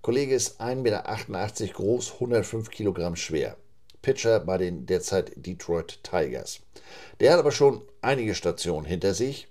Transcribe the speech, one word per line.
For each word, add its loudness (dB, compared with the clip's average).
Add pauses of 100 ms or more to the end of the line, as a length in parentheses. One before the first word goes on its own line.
Kollege 2
ist -2
ein -4
Meter 0
achtundachtzig -6
groß, -2
hundertfünf -2
Kilogramm -2
schwer. -4 (420)
Pitcher 4
bei -2
den -2
derzeit 0
Detroit -6
Tigers. -4 (600)
Der 10
hat 6
aber 4
schon 6 (180)
einige 0
Stationen -2
hinter 0
sich. -2